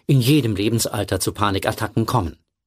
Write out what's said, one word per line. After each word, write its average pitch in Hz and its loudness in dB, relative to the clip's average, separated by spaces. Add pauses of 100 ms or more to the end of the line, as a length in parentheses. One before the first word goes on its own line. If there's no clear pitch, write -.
in 139 4
jedem 117 2
Lebensalter 104 -2
zu 104 -4
Panikattacken 107 -2
kommen. 92 -2 (280)